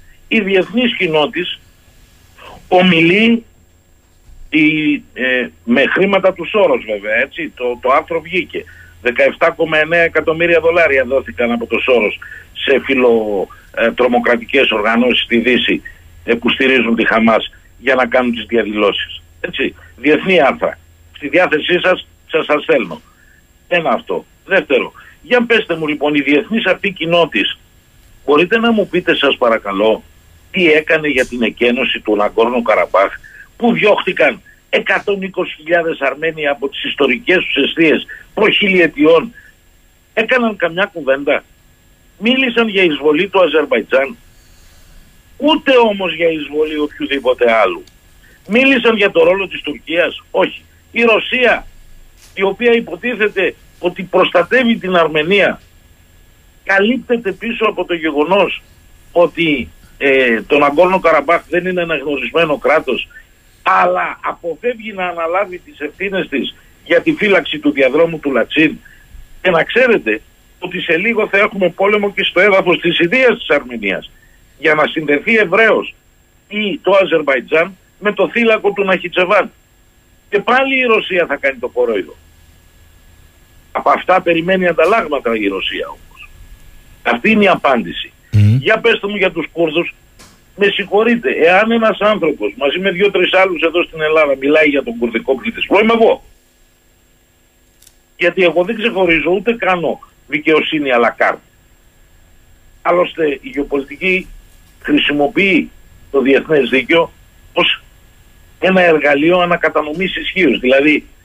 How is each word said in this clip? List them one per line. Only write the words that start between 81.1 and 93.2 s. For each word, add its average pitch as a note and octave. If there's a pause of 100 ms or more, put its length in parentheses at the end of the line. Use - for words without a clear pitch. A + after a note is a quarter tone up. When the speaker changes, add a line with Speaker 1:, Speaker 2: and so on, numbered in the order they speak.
Speaker 1:
θα C#3
κάνει C3+
το A#2+
κορόιδο. A#2 (1600)
Από -
αυτά F3+
περιμένει F3+
ανταλλάγματα D#3+
η G#2
Ρωσία F#2
όμως. - (720)
Αυτή A#2+
είναι G#3+
η G3
απάντηση. B2+ (200)
Speaker 2:
Μμμ. G#2
Speaker 1:
Για E3
πέστε A3
μου G3+
για F#3
τους D#3+
Κούρδους, D#3+ (640)
με G3+
συγχωρείτε, G#3+
εάν F#3
ένας A3
άνθρωπος E3
μαζί C#3
με F#3+
δύο-τρεις F#3+